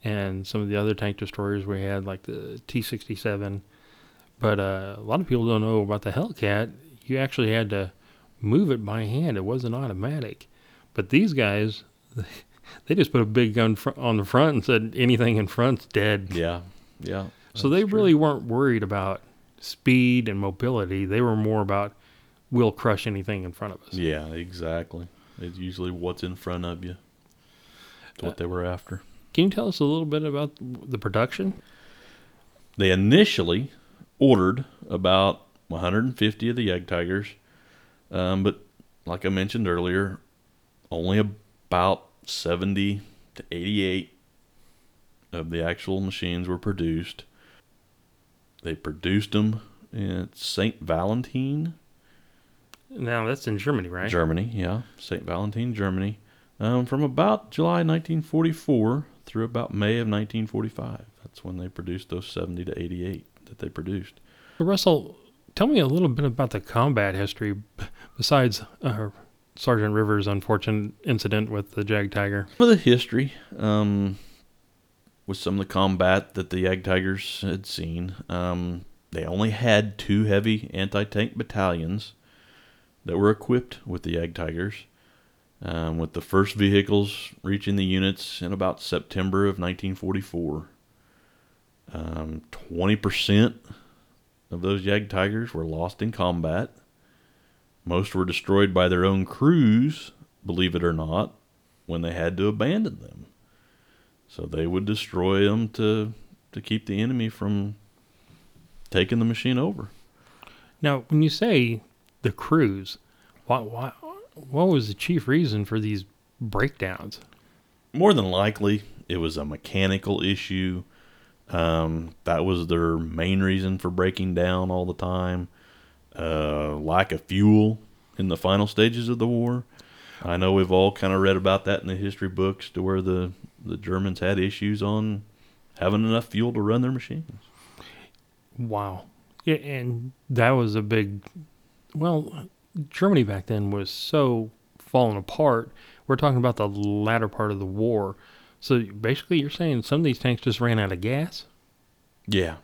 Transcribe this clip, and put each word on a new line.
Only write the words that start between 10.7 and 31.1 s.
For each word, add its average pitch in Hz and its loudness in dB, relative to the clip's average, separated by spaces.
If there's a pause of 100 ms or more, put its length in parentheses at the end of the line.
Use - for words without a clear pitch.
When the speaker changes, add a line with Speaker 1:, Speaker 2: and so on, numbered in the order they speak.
Speaker 1:
But 101 -4
these 175 4
guys, 107 2 (160)
<laughs> - -14
they 160 2
just 196 4
put 123 4
a 110 4
big 110 2
gun 113 4
fr-, - -4
on 120 0
the 101 0
front 147 4
and 110 0
said, 113 2
"Anything 120 4
in 107 2
front's 123 0
dead." 101 0
Speaker 2:
Yeah, 85 -2 (380)
yeah, 95 -8 (260)
Speaker 1:
So 113 0
Speaker 2:
that's 185 4
Speaker 1:
they 214 0
Speaker 2:
true. 214 0
Speaker 1:
really 185 6
weren't 151 2
worried 120 2
about 98 -2 (380)
speed 123 2
and 98 -4
mobility. 98 -2
They 104 0
were 117 2
more 107 2
about, 101 -2 (560)
"We'll 120 4
crush 104 0
anything 98 -4
in 90 -8
front 101 -10
of - -20
us." - -16
Speaker 2:
Yeah, 78 -2
exactly. 85 -8 (320)
It's 87 -12
usually 90 -6
what's 90 -6
in 92 -8
front 90 -8
of 87 -8
you. 90 -10 (1200)
That's - -14
what 87 -6
Speaker 1:
Uh, - -14
Speaker 2:
they 85 -6
were 90 -4
after. 90 -8 (300)
Speaker 1:
can 170 4
you 196 4
tell 233 -4
us 180 -6
a 147 2
little 160 0
bit 151 -4
about 147 -4
the 123 -10
production? 117 -2 (1200)